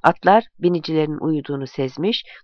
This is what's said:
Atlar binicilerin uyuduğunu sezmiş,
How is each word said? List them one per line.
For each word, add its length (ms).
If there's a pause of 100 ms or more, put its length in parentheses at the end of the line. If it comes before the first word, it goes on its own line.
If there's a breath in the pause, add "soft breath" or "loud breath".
Atlar 400 (160)
binicilerin 580 (100)
uyuduğunu 400
sezmiş, 560 (200 loud breath)